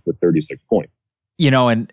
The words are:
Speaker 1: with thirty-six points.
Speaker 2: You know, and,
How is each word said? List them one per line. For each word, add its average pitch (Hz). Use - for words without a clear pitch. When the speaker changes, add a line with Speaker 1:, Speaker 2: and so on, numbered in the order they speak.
Speaker 1:
with -
thirty-six 82
points. -
Speaker 2:
You 151
know, 127
and, 117